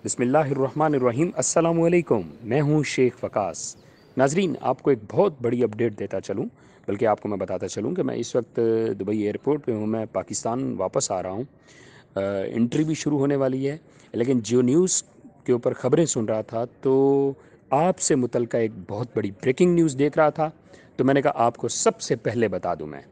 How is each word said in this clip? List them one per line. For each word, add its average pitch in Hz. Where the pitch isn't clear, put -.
बिस्मिल्लाहिर्रहमानिर्रहीम, 135
अस्सलामुअलैकुम, 165
मैं 117
हूं 151
शेख 127
वकास। 92
नाजरीन, 143
आपको 131
एक 123
बहुत 160
बड़ी 120
अपडेट 110
देता 98
चलूं, 104
बल्कि 104
आपको 107
मैं 101
बताता 95
चलूं 107
कि 180
मैं 123
इस 117
वक्त 117
दुबई 104
एयरपोर्ट 135
पे 127
हूं, 107
मैं 110
पाकिस्तान 113
वापस 92
आ 92
रहा 92
हूं। 110
अ, -
एंट्री 120
भी 156
शुरू 147
होने 143
वाली 135
है, 143
लेकिन 120
जियो 117
न्यूज़ 160
के 127
ऊपर 123
ख़बरें 151
सुन 113
रहा 110
था, 113
तो 135
आपसे 165
मुतल्लिका 123
एक 110
बहुत 110
बड़ी 107
ब्रेकिंग 151
न्यूज़ 160
देख 143
रहा 151
था, 156
तो 131
मैंने 139
कहा, 143
आपको 120
सबसे -
पहले 117
बता 90
दूं 80
मैं 71